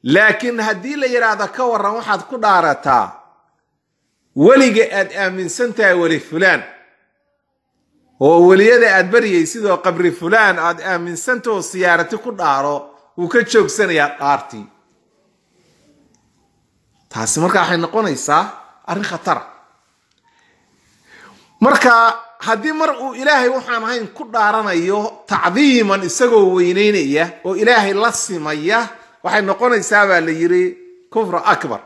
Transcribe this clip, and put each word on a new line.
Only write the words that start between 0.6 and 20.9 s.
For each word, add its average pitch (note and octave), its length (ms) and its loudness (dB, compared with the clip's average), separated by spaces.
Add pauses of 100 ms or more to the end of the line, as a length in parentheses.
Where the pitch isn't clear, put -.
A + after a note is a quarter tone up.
la C#4 100 -4
yidhaahdo, A3+ 480 -2
"Ka B3+ 120 -6
warran, G#3 300 -2
waxaad G#3+ 300 -4
ku C4 120 -12
dhaarataa D#3+ 680 2 (1300)
weliga A3 560 4
aad F#3+ 220 -2
aaminsan F#3 600 -4
tahay G3+ 200 2
weli E3 260 0
fulaan," E3 440 0 (1600)
oo E3+ 260 6
weliyada G#3+ 500 6
aad F#3 140 0
baryaysid G#3 540 0
oo F#3+ 120 0
qabri F3 340 -2
fulaan F#3 480 0
aad E3+ 220 -2
aaminsan F3 600 -6
tahay A3 160 -4
oo F3+ 40 -6
siyaarati F3+ 560 0
ku A#3+ 140 -10
dhaaro, D3 440 -2 (420)
wuu E3+ 120 -4
ka A3+ 140 2
joogsanayaa F3 760 0
dhaartii. C#3 480 -4 (2500)
Taasi A2+ 280 -4
marka F3 220 2
waxay E3+ 160 -2
noqonaysaa E3 680 -2 (440)
arrin G3 180 -6
khatar. E3 340 -4 (2250)